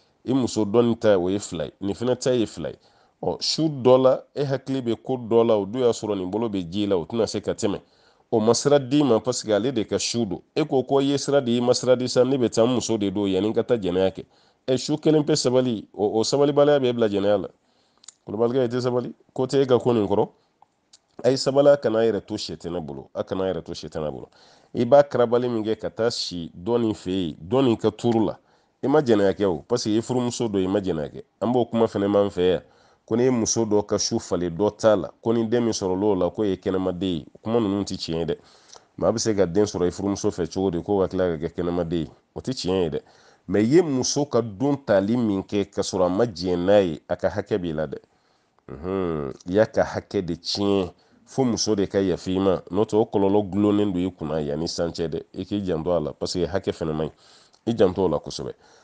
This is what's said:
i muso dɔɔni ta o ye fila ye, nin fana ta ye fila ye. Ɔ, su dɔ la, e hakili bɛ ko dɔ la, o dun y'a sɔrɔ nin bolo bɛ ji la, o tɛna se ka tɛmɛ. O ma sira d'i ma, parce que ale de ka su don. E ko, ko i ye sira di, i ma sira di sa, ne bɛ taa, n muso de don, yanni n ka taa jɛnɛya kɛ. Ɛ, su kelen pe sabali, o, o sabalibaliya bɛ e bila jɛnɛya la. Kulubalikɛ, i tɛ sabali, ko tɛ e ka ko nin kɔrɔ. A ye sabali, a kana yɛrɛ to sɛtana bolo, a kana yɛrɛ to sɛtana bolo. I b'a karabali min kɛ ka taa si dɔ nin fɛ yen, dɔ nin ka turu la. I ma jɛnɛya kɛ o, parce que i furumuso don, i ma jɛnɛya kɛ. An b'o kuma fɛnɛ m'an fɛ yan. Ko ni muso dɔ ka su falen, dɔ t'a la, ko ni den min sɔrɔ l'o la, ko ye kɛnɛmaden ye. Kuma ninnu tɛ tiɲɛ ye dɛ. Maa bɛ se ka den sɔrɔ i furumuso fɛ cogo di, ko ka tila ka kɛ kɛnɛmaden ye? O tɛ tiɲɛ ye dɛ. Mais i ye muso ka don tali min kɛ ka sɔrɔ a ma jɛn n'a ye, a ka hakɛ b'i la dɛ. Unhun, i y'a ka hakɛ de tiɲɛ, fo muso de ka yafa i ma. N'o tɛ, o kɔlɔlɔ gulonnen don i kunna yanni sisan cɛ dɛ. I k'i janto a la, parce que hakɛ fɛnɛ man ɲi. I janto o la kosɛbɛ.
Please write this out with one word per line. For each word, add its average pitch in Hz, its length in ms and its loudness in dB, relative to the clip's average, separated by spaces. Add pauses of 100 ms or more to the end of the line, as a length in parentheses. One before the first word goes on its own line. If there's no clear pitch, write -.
(260)
i 127 80 -2
muso 110 320 0
dɔɔni 113 340 2
ta 104 180 4
o 90 120 0
ye 101 100 -2
fila 82 240 -8
ye, 67 160 -10
nin 95 160 -6
fana 120 220 -2
ta 127 160 -2
ye 117 120 0
fila 76 240 -8
ye. - 60 -14 (480)
Ɔ, 90 180 2
su - 280 0
dɔ 127 340 8
la, 131 160 6 (160)
e 135 80 -2
hakili 135 380 -4
bɛ 117 200 -2
ko 131 140 -4
dɔ 117 320 2
la, 113 80 6
o 101 100 0
dun 113 160 -6
y'a 120 100 4
sɔrɔ 107 260 -4
nin 92 120 -4
bolo 110 200 -2
bɛ 95 200 -4
ji 101 180 -2
la, 98 100 2
o 80 80 -2
tɛna 113 200 -2
se 104 140 -4
ka 95 140 -4
tɛmɛ. 98 260 -4 (520)
O 117 80 4
ma 110 140 4
sira 143 240 4
d'i 139 260 2
ma, 113 160 4
parce 123 240 -4
que 107 80 -2
ale 107 200 0
de 110 120 -2
ka 98 140 -4
su 117 260 -4
don. 90 180 -8 (140)
E 151 80 0
ko, 139 200 0
ko 139 180 2
i 139 80 0
ye 143 80 0
sira 139 240 2
di, 120 160 0
i 120 40 0
ma 123 120 4
sira 123 220 2
di 123 120 -2
sa, 127 160 4
ne 131 140 0
bɛ 113 120 2
taa, 113 140 2
n 123 120 2
muso 113 200 -2
de 101 140 0
don, 101 160 -2
yanni 95 240 0
n 113 40 -2
ka 113 100 -2
taa 123 140 0
jɛnɛya 92 360 0
kɛ. - 100 -14 (440)
Ɛ, 131 100 0
su 151 200 -4
kelen 156 280 2
pe 156 100 0
sabali, 127 580 0
o, 101 260 0
o 110 40 2
sabalibaliya 143 560 4
bɛ 127 100 0
e 123 40 0
bila 117 160 2
jɛnɛya 101 320 2
la. - 80 -8 (760)
Kulubalikɛ, 117 400 0
i - 20 -2
tɛ 123 140 -4
sabali, 123 320 -4 (200)
ko 131 140 -2
tɛ 139 160 2
e - 20 0
ka 127 140 4
ko 123 140 0
nin 107 120 2
kɔrɔ. 101 240 0 (920)
A 127 80 4
ye 135 60 2
sabali, 139 320 4
a 143 80 8
kana 113 280 2
yɛrɛ 101 180 2
to 107 120 -8
sɛtana 87 500 -8
bolo, 69 300 -12
a 104 80 -4
kana 95 220 -4
yɛrɛ 82 180 -2
to - 80 -12
sɛtana 78 400 -8
bolo. 62 180 -14 (460)
I 120 100 0
b'a 143 180 8
karabali 120 460 0
min 113 140 -2
kɛ 107 160 -4
ka 85 100 -6
taa 113 220 -2
si 85 440 -8
dɔ 107 240 -2
nin 110 140 0
fɛ - 160 -10
yen, 90 320 -2
dɔ 113 240 0
nin 113 120 2
ka 110 120 0
turu 113 380 0
la. 67 100 -6 (460)
I - 40 -2
ma 147 140 4
jɛnɛya 104 320 4
kɛ 101 120 -2
o, 80 220 -2
parce 120 180 -2
que 113 120 -2
i 113 60 0
furumuso 120 440 -2
don, 98 120 0
i 92 80 0
ma 101 120 2
jɛnɛya 80 300 -4
kɛ. 69 140 -16 (180)
An 120 100 0
b'o 123 140 2
kuma 113 220 2
fɛnɛ 101 200 -2
m'an 101 220 2
fɛ 92 180 -4
yan. 87 140 2 (480)
Ko 113 60 0
ni 120 160 4
muso 113 340 0
dɔ 104 220 0
ka 104 100 -2
su 113 220 -2
falen, 87 360 -4
dɔ 104 220 0
t'a 110 180 4
la, 82 140 -4 (100)
ko 113 140 0
ni 117 140 0
den 120 160 0
min 110 100 0
sɔrɔ 92 260 -2
l'o 104 140 2
la, 90 160 0
ko 110 140 -6
ye 95 140 -2
kɛnɛmaden 92 520 -4
ye. 80 160 -4 (160)
Kuma 113 180 -2
ninnu 101 220 0
tɛ 95 160 -6
tiɲɛ 82 220 -6
ye 82 60 -4
dɛ. 82 120 -4 (600)
Maa 90 140 0
bɛ 113 60 0
se 113 160 -2
ka 98 140 2
den 95 180 2
sɔrɔ 87 220 -2
i 90 40 0
furumuso 98 380 -4
fɛ 90 240 -4
cogo 95 160 -2
di, 85 140 -6
ko 101 160 0
ka 92 80 2
tila 92 180 -2
ka 82 220 -4
kɛ 80 80 -10
kɛnɛmaden 87 500 -2
ye? - 20 -12 (280)
O - 40 -12
tɛ - 140 -8
tiɲɛ 90 300 -2
ye 80 60 -2
dɛ. 71 100 -6 (480)
Mais 101 160 2
i - 20 2
ye 151 160 6
muso 143 440 0
ka 117 160 0
don 120 360 -2
tali 104 400 2
min 104 240 0
kɛ 101 300 -2
ka 101 100 -4
sɔrɔ 92 240 0
a 90 40 2
ma 98 160 0
jɛn 90 400 -2
n'a 101 180 6
ye, 80 260 -4
a 87 60 -2
ka 95 140 -2
hakɛ 101 280 -4
b'i 85 160 -4
la 76 140 -4
dɛ. 67 100 -10 (720)
Unhun, 80 640 -4 (140)
i 87 60 -6
y'a 107 120 4
ka 95 180 0
hakɛ 101 400 -6
de 85 120 -6
tiɲɛ, 98 580 -2 (320)
fo - 180 -2
muso 110 320 0
de 98 120 0
ka - 120 -2
yafa 92 300 -2
i 92 80 0
ma. 95 320 2
N'o 101 160 0
tɛ, - 100 -10
o 110 100 4
kɔlɔlɔ 101 440 0
gulonnen 104 420 0
don 90 140 -2
i 92 60 -4
kunna 78 280 -6
yanni 76 280 -4
sisan 85 240 -4
cɛ 82 180 -6
dɛ. 80 140 -8 (100)
I 92 120 -10
k'i 101 200 -4
janto 85 320 -2
a - 20 0
la, 73 140 -6
parce - 200 -8
que 90 120 -2
hakɛ 92 260 -4
fɛnɛ 80 220 -4
man 78 140 -4
ɲi. - 40 -10 (540)
I 117 100 -2
janto 98 280 2
o 92 40 2
la 76 120 -2
kosɛbɛ. 65 340 -12 (300)